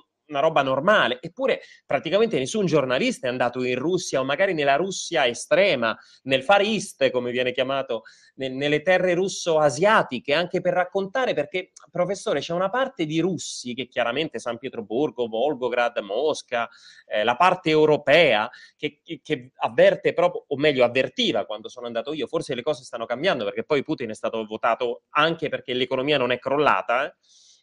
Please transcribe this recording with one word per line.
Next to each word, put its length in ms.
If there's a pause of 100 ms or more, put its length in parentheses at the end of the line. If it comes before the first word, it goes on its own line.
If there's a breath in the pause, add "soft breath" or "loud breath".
(300)
una 120
roba 220
normale, 580
eppure 400 (240 loud breath)
praticamente 520
nessun 280
giornalista 640
è 20
andato 340
in 120
Russia, 440
o 60
magari 300
nella 200
Russia 520
estrema, 680 (280 loud breath)
nel 200
Far 180
East, 500
come 200
viene 220
chiamato, 500 (320 loud breath)
ne-, 140
nelle 320
terre 320
russo-asiatiche, 1200
anche 260
per 140
raccontare, 600
perché, 380 (180)
professore, 520
c'è 120
una 160
parte 360
di 160
russi 520
che 140
chiaramente 500
San 200
Pietroburgo, 680
Volgograd, 720
Mosca, 680 (380 loud breath)
eh, 180
la 140
parte 320
europea, 800 (260 loud breath)
che, 260
che, 220
che 320
avverte 580
proprio, 340
o 100
meglio 260
avvertiva 640
quando 240
sono 180
andato 260
io, 140
forse 260
le 100
cose 200
stanno 220
cambiando 400
perché 180
poi 200
Putin 260
è 40
stato 320
votato 640
anche 380
perché 240
l'economia 440
non 140
è 80
crollata, 680
eh. 80 (480 soft breath)